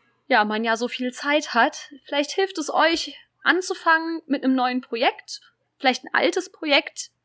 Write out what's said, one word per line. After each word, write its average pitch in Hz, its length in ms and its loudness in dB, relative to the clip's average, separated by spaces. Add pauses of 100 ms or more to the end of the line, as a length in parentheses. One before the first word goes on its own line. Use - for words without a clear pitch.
(280)
ja, 220 180 4
man 214 180 -2
ja 226 140 2
so 240 100 -2
viel 247 240 -6
Zeit 294 440 -2
hat. 247 360 2 (140)
Vielleicht 285 260 -2
hilft 381 280 -2
es 294 140 -6
euch, 311 440 0 (280)
anzufangen 330 800 0
mit 277 160 -2
einem 262 120 2
neuen 254 260 0
Projekt, - 600 -4 (360)
vielleicht 254 280 -2
ein - 80 -16
altes - 380 0
Projekt - 580 -2 (160)